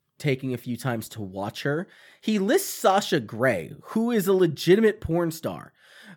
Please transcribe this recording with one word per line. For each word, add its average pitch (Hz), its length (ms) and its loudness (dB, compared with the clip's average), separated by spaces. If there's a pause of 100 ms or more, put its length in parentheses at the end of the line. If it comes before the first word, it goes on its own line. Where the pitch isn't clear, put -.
(180)
taking 131 340 -2
a 120 60 -4
few 120 180 -8
times 117 340 -4
to 107 120 -12
watch 95 400 -8
her, 151 260 -2 (320)
he 220 180 0
lists 254 300 2
Sasha 196 520 2
Grey, 107 520 -2 (100)
who 226 280 -2
is 208 160 2
a 196 80 4
legitimate 185 680 4
porn 170 300 -2
star, 95 420 -10 (440)